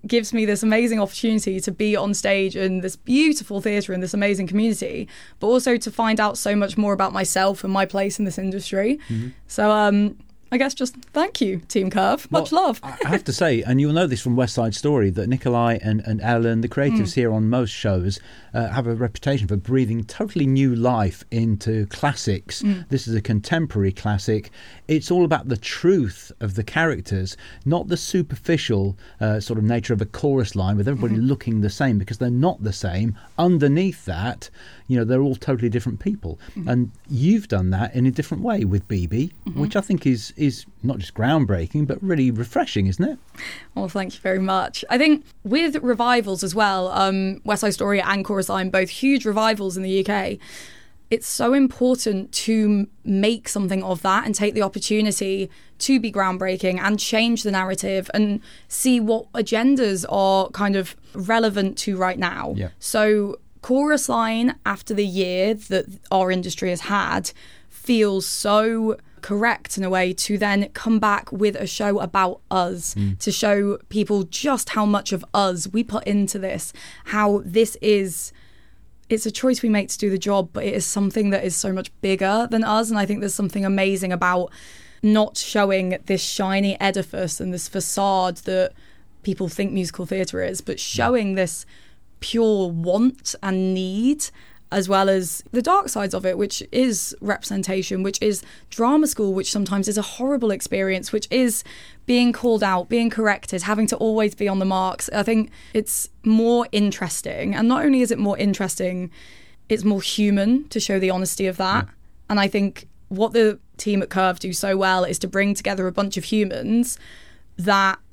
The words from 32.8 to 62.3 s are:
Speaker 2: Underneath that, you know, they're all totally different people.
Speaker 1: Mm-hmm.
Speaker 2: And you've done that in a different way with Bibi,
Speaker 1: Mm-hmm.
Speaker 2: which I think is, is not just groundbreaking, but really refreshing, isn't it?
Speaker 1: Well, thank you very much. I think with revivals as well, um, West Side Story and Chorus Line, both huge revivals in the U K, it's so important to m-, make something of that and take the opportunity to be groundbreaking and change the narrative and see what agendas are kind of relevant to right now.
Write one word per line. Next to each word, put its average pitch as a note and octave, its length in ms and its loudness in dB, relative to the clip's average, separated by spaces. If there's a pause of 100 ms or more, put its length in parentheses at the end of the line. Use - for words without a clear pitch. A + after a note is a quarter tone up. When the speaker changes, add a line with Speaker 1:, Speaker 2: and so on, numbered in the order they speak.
Speaker 2:
Underneath E3 640 2
that, F#2 460 -6 (360)
you B2+ 100 2
know, A#2 60 2
they're B2+ 180 2
all C3+ 140 2
totally A#2+ 340 -2
different A2+ 300 -4
people. G3+ 400 -6 (160)
Speaker 1:
Mm-hmm. F3 140 -6
Speaker 2:
And B2 220 2 (180)
you've F3 380 2
done F#2 240 2
that G2 240 -2
in B2+ 100 2
a C3 60 4
different D3 320 -4
way G#3+ 220 0
with F#2+ 220 0
Bibi, G#2 440 -2 (160)
Speaker 1:
Mm-hmm. E3 120 -6
Speaker 2:
which D3 160 -2
I G3+ 60 2
think F#3+ 240 -2
is, B2 320 0
is C#3+ 280 0 (180)
not C3 160 -2
just - 140 -10
groundbreaking, B2 760 2
but - 160 -4
really D#3 280 2
refreshing, A2 560 0
isn't F#2+ 160 0
it? G#3+ 140 -2 (580)
Speaker 1:
Well, G3 120 -4
thank F#3 280 -6
you - 60 -20
very F#3+ 180 0
much. F#3+ 500 -2
I B3 80 2
think D4+ 280 4 (180)
with D4 380 0
revivals A#3 640 2
as F3 120 -4
well, G3 340 2
um, F#3+ 560 0
West G#3 160 0
Side G3+ 120 2
Story G3+ 280 0
and G3 240 0
Chorus G3 240 -2
Line, F#3+ 200 0
both F#3+ 200 2
huge C4+ 360 0
revivals G#3 520 0
in F#3+ 60 -4
the F#3+ 60 -4
U F#3+ 140 2
K, G3 360 -2 (680)
it's A3+ 180 -2
so B3 260 0
important B3 800 2
to A3 340 0
m-, G#3 220 2 (180)
make G#3 420 0
something F#3+ 360 -2
of F#3 180 -4
that F#3+ 240 2
and G#3+ 100 -2
take G#3 180 0
the G#3+ 80 0
opportunity G3 880 -2 (300)
to C4+ 200 2
be G#3+ 120 -2
groundbreaking F#3 680 0
and G3+ 200 0
change A3+ 440 0
the G#3 80 0
narrative F#3+ 600 -2
and G#3 280 2 (260)
see B3+ 320 2
what A3+ 340 0
agendas A3 760 2
are F#3+ 400 4
kind G3 260 0
of F#3+ 200 -2 (180)
relevant G3+ 640 0
to G3+ 200 -4
right F#3 220 0
now. - 380 -4